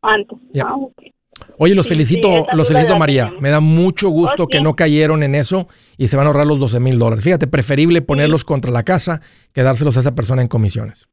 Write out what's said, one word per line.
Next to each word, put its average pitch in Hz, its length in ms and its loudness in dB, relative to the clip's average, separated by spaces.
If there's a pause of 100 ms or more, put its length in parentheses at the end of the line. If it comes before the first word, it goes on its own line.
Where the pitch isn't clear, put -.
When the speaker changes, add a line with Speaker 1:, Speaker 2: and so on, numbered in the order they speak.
Speaker 1:
Antes. 214 360 -2 (140)
Speaker 2:
Ya. 139 160 -4
Speaker 1:
Ah, - 80 -8
ok. 269 260 -12 (560)
Speaker 2:
Oye, 170 160 4
los 196 140 2
Speaker 1:
Sí, 180 60 -2
Speaker 2:
felicito, 156 340 0
Speaker 1:
sí, 185 80 2
esa 151 200 0
Speaker 2:
los 160 120 2
Speaker 1:
duda 156 120 2
Speaker 2:
felicito, - 160 2
Speaker 1:
la 170 40 2
Speaker 2:
María. 139 260 0
Speaker 1:
teníamos. - 160 -10
Speaker 2:
Me 139 80 -2
da 151 120 2
mucho 175 480 2
gusto 170 340 0
Speaker 1:
Oh, 156 40 -4
Speaker 2:
que 151 100 -4
Speaker 1:
sí. 143 60 0
Speaker 2:
no 156 120 0
cayeron 156 480 2
en 139 120 -2
eso 175 320 -2 (300)
y 123 120 -2
se 139 80 -2
van 139 80 2
a 151 40 2
ahorrar 147 180 2
los 147 120 0
doce 120 220 -2
mil 127 180 0
dólares. 113 240 0
Fíjate, 156 240 0
preferible 147 540 0
ponerlos 147 400 0
Speaker 1:
Sí. - 60 -14
Speaker 2:
contra 123 240 -2
la 120 120 0
casa 156 380 -2 (320)
que 131 100 0
dárselos 131 320 0
a 131 60 2
esa 131 140 0
persona 127 260 -2
en 123 80 0
comisiones. 107 640 -4